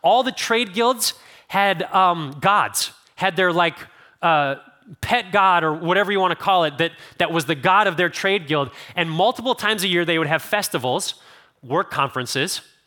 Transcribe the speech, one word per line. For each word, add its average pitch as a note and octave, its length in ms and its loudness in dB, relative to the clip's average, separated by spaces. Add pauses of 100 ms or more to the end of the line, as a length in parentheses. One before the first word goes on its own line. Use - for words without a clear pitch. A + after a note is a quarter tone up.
All A3 200 4
the B3+ 80 -2
trade A3+ 420 -2
guilds A#3 420 0 (340)
had, F#3+ 360 0
um, E3+ 540 0
gods, F3 540 0 (240)
had F#3 180 -2
their, F3+ 180 2
like, E3+ 240 2 (460)
uh, D3 340 2 (440)
pet G#3+ 320 -2
god F#3+ 320 4
or D#3 80 2
whatever F3+ 400 0
you G3 80 0
wanna F3+ 160 2
call F#3 260 2
it, C#3+ 160 -2
that, E3 140 0 (260)
that E3 140 0
was E3 140 0
the D#3+ 100 -2
god F#3 320 4
of E3 80 -2
their F3 120 2
trade G3 380 -2
guild. C#3 240 -2 (240)
And E3 160 -2
multiple A3+ 460 -2
times G#3+ 260 -2
a G3 60 -2
year, F3 160 0
they E3 120 0
would D#3+ 120 -2
have D#3 140 0
festivals, E3 720 -4 (460)
work D3 300 -4
conferences C3+ 720 -4 (260)